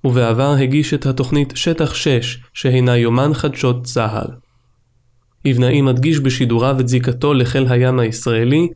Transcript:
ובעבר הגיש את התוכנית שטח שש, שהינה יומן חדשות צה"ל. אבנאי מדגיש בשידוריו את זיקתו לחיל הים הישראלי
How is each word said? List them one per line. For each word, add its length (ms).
ובעבר 560
הגיש 340
את 120
התוכנית 500
שטח 380
שש, 440
שהינה 420
יומן 380
חדשות 500
צה"ל. 420
אבנאי 320
מדגיש 360
בשידוריו 640
את 80
זיקתו 460
לחיל 340
הים 300
הישראלי 760